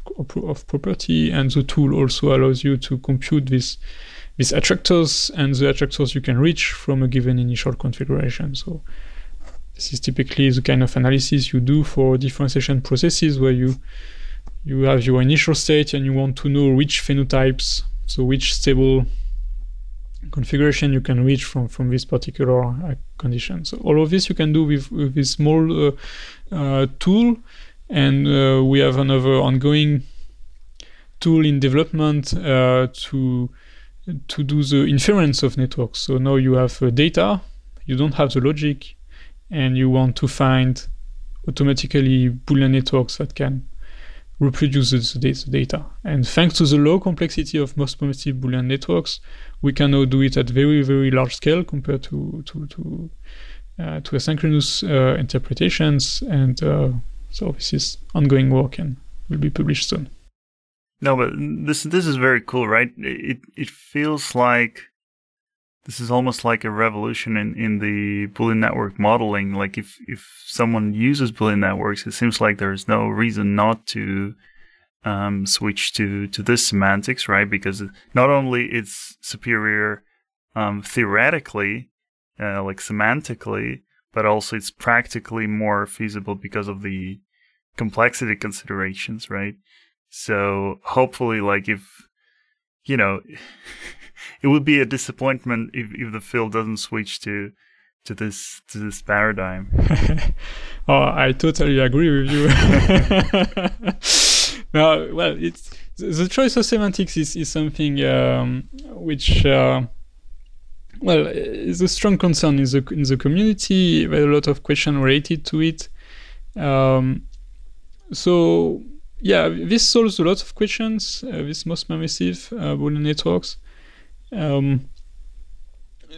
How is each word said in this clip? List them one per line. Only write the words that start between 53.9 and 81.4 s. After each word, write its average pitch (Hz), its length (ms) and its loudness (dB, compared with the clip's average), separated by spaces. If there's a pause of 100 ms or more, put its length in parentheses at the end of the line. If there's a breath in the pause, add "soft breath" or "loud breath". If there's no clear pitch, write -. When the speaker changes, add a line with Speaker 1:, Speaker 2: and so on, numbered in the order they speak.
Speaker 1:
to 147 160 -6
asynchronous, 151 680 0
uh, 135 360 2
interpretations. 147 1040 0
And, 135 400 0
uh, 147 260 2 (400)
so 185 220 -6
this - 220 -6
is - 240 -4 (180)
ongoing 135 340 4
work 131 300 0
and 143 180 -6 (320)
will 147 80 -4
be 147 140 0
published 147 360 -2
soon. - 220 -6 (920)
Speaker 2:
No, 139 160 2
but 123 220 0
this, 151 460 -4
this 170 240 0
is 143 80 0
very 127 260 2
cool, 123 260 -2
right? 120 300 2
It, 131 420 -8 (160)
it 139 140 -10
feels 147 640 -6
like 120 480 0 (1040)
this - 140 -12
is 117 100 -6
almost 123 360 0
like 117 180 0
a 110 80 -4
revolution 110 640 -2
in, 107 200 -4
in 107 240 -2
the 104 480 -4
Boolean 113 300 0
network 107 400 -2
modeling. 104 560 0
Like, 98 240 -6
if, - 200 -12 (100)
if - 380 -16
someone 113 480 0
uses 127 380 2
Boolean 107 280 0
networks, 98 480 -2
it 107 60 -10
seems 117 260 0
like 107 180 2
there's 98 300 -6
no 110 200 0
reason 104 480 0
not 110 320 0
to, 98 460 -6 (680 soft breath)
um, 101 420 -2
switch - 480 -4
to, 101 340 -4
to 101 140 -10
this 117 240 2
semantics, 101 640 0
right? 101 220 2
Because 101 340 -4 (300 soft breath)
not 127 160 4
only 131 380 0
it's - 520 -8
superior, 107 840 -2 (520)
um, 104 260 -4
theoretically, 110 1080 -2 (500)